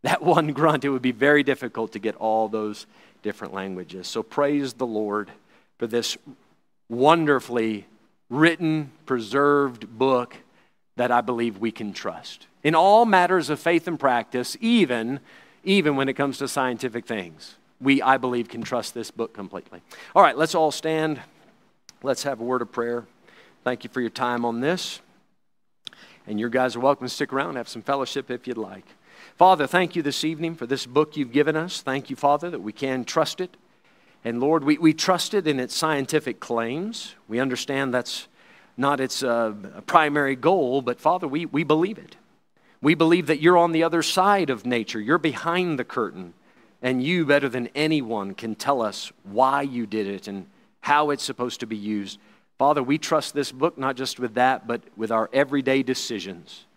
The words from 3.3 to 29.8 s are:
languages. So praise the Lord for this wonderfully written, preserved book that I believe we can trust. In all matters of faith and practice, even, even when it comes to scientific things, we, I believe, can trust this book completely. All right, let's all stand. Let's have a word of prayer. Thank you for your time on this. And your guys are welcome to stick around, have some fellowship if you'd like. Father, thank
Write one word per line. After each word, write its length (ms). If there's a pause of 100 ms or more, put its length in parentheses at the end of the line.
languages. 540
So 160
praise 520
the 120
Lord 460 (440)
for 120
this 280 (720)
wonderfully 960 (440)
written, 600 (140)
preserved 920
book 380 (580)
that 160
I 100
believe 380
we 140
can 200
trust. 540 (160)
In 140
all 280
matters 460
of 80
faith 300
and 100
practice, 640
even, 580 (460)
even 320
when 120
it 60
comes 240
to 80
scientific 600
things, 500 (240)
we, 200
I 180
believe, 300
can 140
trust 320
this 160
book 240
completely. 460 (340)
All 80
right, 160
let's 160
all 160
stand. 500 (840)
Let's 180
have 180
a 40
word 180
of 80
prayer. 340 (600)
Thank 180
you 80
for 100
your 100
time 340
on 160
this. 400 (1300)
And 120
your 120
guys 260
are 40
welcome 260
to 60
stick 200
around, 240
have 120
some 140
fellowship 480
if 160
you'd 120
like. 260 (520)
Father, 320
thank 260